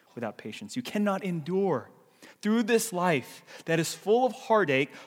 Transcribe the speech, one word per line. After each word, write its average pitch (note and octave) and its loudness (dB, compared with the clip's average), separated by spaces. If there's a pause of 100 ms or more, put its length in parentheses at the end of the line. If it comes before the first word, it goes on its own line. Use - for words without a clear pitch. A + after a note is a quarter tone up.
(140)
without A#2 -8
patience. - -12
You B2+ -4
cannot G3+ -2
endure F3 -2 (520)
through A3 2
this A3+ 2
life F3 0 (240)
that E3 2
is D#3+ -2
full A#3 2
of A#3+ 2
heartache, D3+ 2 (160)